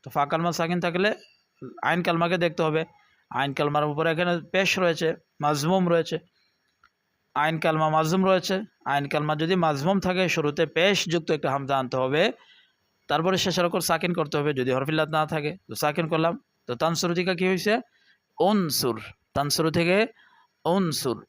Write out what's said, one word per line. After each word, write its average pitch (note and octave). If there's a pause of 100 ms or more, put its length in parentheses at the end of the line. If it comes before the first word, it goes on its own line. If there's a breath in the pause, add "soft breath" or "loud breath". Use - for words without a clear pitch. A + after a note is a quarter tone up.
তো C3+
ফা C#3+
কালমা E3
সাকিন F3
থাকলে F3 (680)
আইন E3
কালমাকে E3+
দেখতে E3+
হবে। D#3 (440 soft breath)
আইন C3+
কালমার D3
উপরে D3+
এখানে F3 (100)
পেশ F#3+
রয়েছে, E3 (260)
মাজমুম D#3
রয়েছে। E3 (1160)
আইন D#3
কালমা D#3
মাজমুম D#3+
রয়েছে। F#3+ (240)
আইন C#3+
কালমা D3+
যদি E3
মাজমুম E3
থাকে F3+
শুরুতে D3+
পেশ F3+
যুক্ত E3
একটা D3
হামজা C#3
আনতে C3
হবে, D3 (760 soft breath)
তারপরে E3
শেষের F3+
অক্ষর F3
সাকিন E3+
করতে D#3+
হবে D3
যদি C3
হরফিল্লাত D#3
না D#3
থাকে। D#3 (100)
তো A2
সাকিন D3+
করলাম, E3 (280)
তো B2
তানসুরু E3
থেকে F3+
কী F#3
হয়েছে? F#3+ (600 soft breath)
উনসুর, D#3 (320)
তানসুরু D3
থেকে F3+ (580 soft breath)
উনসুর। D3+